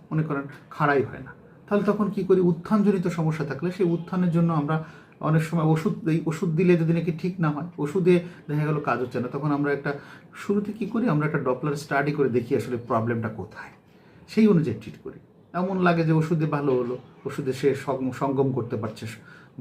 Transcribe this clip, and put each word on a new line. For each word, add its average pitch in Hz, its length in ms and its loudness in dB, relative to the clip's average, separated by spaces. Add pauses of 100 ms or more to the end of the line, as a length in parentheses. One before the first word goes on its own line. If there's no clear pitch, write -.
(120)
মনে 156 120 0
করেন 139 180 -4 (280)
খাড়াই 143 340 2
হয় - 160 -8
না, - 140 -16 (360)
তাহলে 202 160 2
তখন 208 240 2
কি 185 140 -2
করি? 185 180 4
উত্থানজনিত 185 680 2
সমস্যা 156 380 0
থাকলে 139 260 -4
সেই 185 140 0
উত্থানের 175 460 0
জন্য 170 220 4
আমরা 156 300 0 (360)
অনেক 156 240 2
সময় 165 200 0
ওষুধ 156 420 0
দিই, 160 200 2
ওষুধ 175 240 -2
দিলে 175 280 4
যদি 165 160 2
নাকি 170 180 0
ঠিক 175 280 -4
না 160 100 2
হয়, 147 180 -4 (100)
ওষুধে 175 460 2 (240)
দেখা 151 180 0
গেল 151 140 0
কাজ 123 200 -2
হচ্ছে 123 200 -4
না, 123 80 -2
তখন 147 240 -2
আমরা 143 220 0
একটা 143 200 -4 (420)
শুরুতে 202 380 -2
কি - 120 -6
করি? 220 240 0
আমরা 151 160 2
একটা 147 120 -2
ডপলার 135 380 -2
স্টাডি 143 360 -2
করে 139 180 2
দেখি 120 260 0
আসলে 120 220 -2
প্রবলেমটা 113 520 -2
কোথায়, - 420 -12 (560)
সেই 220 200 4
অনুযায়ী 151 340 2
ট্রিট - 220 -14
করি। - 160 -14 (340)
এমন 185 260 -2
লাগে 170 240 2
যে 160 80 2
ওষুধে 160 340 2
ভালো 143 300 0
হলো, 123 220 -2 (280)
ওষুধে 127 280 -4
সে 131 220 2
সং-, 131 360 -4
সঙ্গম 135 400 0
করতে 117 240 -2
পারছে 110 300 -8
স-, 110 120 -10 (440)